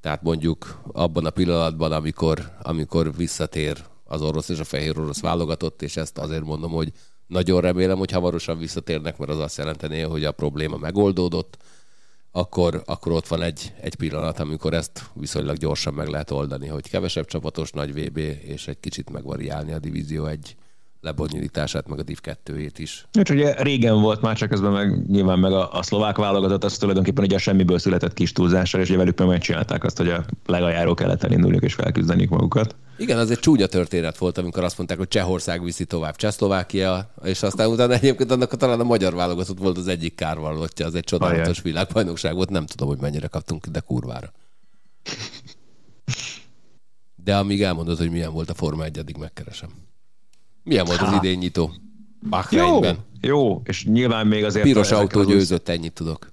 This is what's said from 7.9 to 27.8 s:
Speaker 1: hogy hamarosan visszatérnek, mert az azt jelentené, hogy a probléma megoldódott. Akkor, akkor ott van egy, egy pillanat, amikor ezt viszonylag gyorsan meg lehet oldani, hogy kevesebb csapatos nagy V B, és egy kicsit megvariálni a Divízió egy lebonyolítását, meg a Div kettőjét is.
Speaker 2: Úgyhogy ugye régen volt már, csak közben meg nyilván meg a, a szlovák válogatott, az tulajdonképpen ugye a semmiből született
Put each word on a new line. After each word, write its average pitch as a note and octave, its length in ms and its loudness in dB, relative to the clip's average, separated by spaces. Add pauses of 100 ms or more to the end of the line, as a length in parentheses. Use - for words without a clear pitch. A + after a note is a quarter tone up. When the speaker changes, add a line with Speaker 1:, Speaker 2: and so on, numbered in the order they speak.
Speaker 1:
hogy F#2+ 140 -4
hamarosan E2+ 460 -2
visszatérnek, D#2+ 600 -6
mert C#2+ 120 -8
az D#2 80 -2
azt D2+ 200 -6
jelentené, D2+ 420 -6
hogy D#2+ 240 -4
a D2 80 0
probléma D2+ 440 -4
megoldódott. F2 800 0 (760)
Akkor, F2 540 0
akkor - 260 -4
ott E2 140 0
van E2 160 -2
egy, E2+ 380 -6
egy - 140 -8
pillanat, D#2+ 460 -4
amikor D#2 340 -4
ezt - 380 -6
viszonylag D2 440 -4
gyorsan D2 380 -4
meg D2+ 140 -6
lehet D2 220 -6
oldani, C#2 360 -4
hogy D2 240 -10
kevesebb F2+ 360 -4
csapatos D#2 440 -6
nagy D2 220 -6
V C#2+ 200 -6
B, D2 60 -6 (240)
és D2 260 -12
egy C#2+ 120 -12
kicsit - 300 -10
megvariálni C#2+ 640 -8
a D#2+ 60 -6
Divízió D#2 480 -6
egy D#2 300 -10 (440)
lebonyolítását, D2+ 880 -6
meg D2 100 -8
a D2 40 -8
Div - 180 -10
kettőjét D2+ 580 -10
is. - 280 -12 (120)
Speaker 2:
Úgyhogy C#3+ 180 4
ugye C#3+ 160 4 (100)
régen A#2 380 6
volt G#2+ 200 4
már, A2 160 2
csak G#2+ 120 -2
közben G2+ 240 2
meg G2 380 2
nyilván F#2 280 6
meg F#2+ 140 6
a, F#2+ 200 2
a F#2 100 -2
szlovák G#2 340 2
válogatott, G2 480 2
az G2+ 120 0
tulajdonképpen G2 480 4
ugye F#2+ 120 4
a - 20 2
semmiből F#2 400 4
született F2+ 360 2